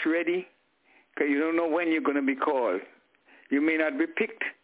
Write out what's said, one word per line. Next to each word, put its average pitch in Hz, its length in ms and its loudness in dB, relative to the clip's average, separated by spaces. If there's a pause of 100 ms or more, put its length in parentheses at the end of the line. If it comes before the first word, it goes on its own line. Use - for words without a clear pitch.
ready, 170 400 0 (720)
'cause 147 100 0
you 143 120 2
don't 160 160 0
know 170 120 2
when 165 240 0
you're 160 100 2
gonna 143 200 0
be 135 140 0
called. 120 460 0 (680)
You 139 120 2
may 160 160 2
not 156 200 0
be 165 80 2
picked. - 380 -6 (200)